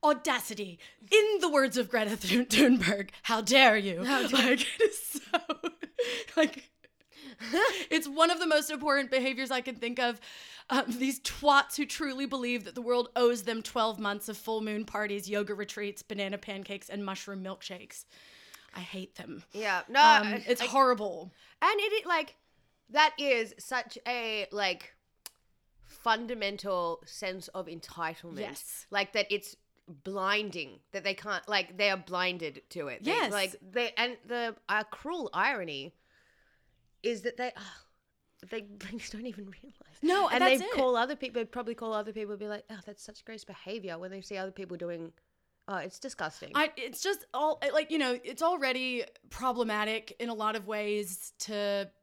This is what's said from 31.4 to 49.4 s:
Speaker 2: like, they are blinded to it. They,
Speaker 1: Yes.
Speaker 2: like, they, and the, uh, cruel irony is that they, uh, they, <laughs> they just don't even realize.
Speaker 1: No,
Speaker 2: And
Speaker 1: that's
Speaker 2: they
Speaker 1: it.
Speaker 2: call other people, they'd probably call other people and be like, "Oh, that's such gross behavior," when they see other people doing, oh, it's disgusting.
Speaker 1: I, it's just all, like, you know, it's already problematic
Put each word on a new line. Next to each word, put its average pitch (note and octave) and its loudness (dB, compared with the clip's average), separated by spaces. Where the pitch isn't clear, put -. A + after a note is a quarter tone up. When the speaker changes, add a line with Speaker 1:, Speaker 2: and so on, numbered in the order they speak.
Speaker 2:
like, F#3 0
they G3+ 4
are F#3+ 2
blinded F3 -4
to D#3 -6
it. B2+ -10
They, C#4 0
Speaker 1:
Yes. F4 0
Speaker 2:
like, F#3+ -2
they, A#3+ -2
and A#3 -2
the, A#3 -4
uh, G#3 0
cruel D4+ -8
irony E3+ -4
is A3 -2
that A#3+ -4
they, B3 -4
uh, - -10
they, A3+ -6
<laughs> G3+ -18
they G3 -12
just - -12
don't A3+ -10
even G3+ -10
realize. G3 -20
Speaker 1:
No, F4+ 6
Speaker 2:
And - 4
Speaker 1:
that's C4+ 8
Speaker 2:
they - -4
Speaker 1:
it. B3 -4
Speaker 2:
call B3+ 4
other B3+ 2
people, A#3+ -4
they'd A3+ -6
probably A#3 -6
call A3+ -6
other G#3+ -4
people G#3 -8
and G3+ -10
be G#3 -8
like, G#3 -8
"Oh, A3 -14
that's G#3 -18
such G#3+ -20
gross A3 -16
behavior," F#3 -10
when F#3 -10
they G3 -12
see G3 -10
other F#3+ -6
people F3+ -12
doing, E3+ -8
oh, G3 -6
it's F3 -8
disgusting. E3 -8
Speaker 1:
I, D#4 2
it's B3+ -10
just G4 -2
all, D4+ 0
like, D4+ 2
you D#4+ 0
know, B3+ 0
it's C4 -6
already B3+ 0
problematic A3 -2